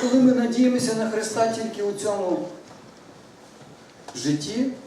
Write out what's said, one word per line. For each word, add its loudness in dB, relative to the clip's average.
коли 4
ми 8
надіємося 2
на -2
Христа 0
тільки -6
у -2
цьому -2
житті, -2